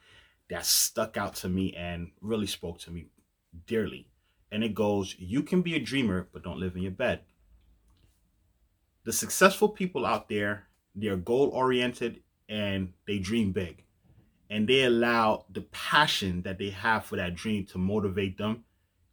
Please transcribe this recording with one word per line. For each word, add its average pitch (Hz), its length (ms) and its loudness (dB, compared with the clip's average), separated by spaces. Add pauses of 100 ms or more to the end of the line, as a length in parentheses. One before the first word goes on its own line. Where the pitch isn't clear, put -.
(500)
that 87 160 -6
stuck - 500 0
out 101 200 -4
to - 120 -6
me 92 280 0
and 87 440 -8
really 107 260 -2
spoke 85 340 -6
to - 120 -18
me 85 160 -10 (600)
dearly. 101 420 -4 (420)
And 107 140 0
it 107 100 -4
goes, 101 420 0
"You 98 260 -2
can 180 180 2
be 170 140 0
a 156 40 0
dreamer, 110 540 0
but - 100 -16
don't 82 160 -8
live 90 160 -4
in 90 60 -4
your 95 100 -4
bed." 92 300 -2 (1800)
The 226 80 -2
successful 208 560 4
people 180 360 -4
out 110 220 0
there, 104 400 -2 (260)
they're 101 220 -2
goal-oriented 123 1040 2 (280)
and 98 420 -2 (160)
they 104 100 -2
dream 101 360 0
big. 87 320 -6 (640)
And 107 180 0
they 135 160 6
allow 117 680 4
the 95 120 -10
passion 98 800 2
that 95 160 -6
they 101 140 -4
have 104 340 0
for - 100 -8
that 90 180 -2
dream 104 340 -2
to - 100 -12
motivate 98 600 0
them 107 280 -4 (480)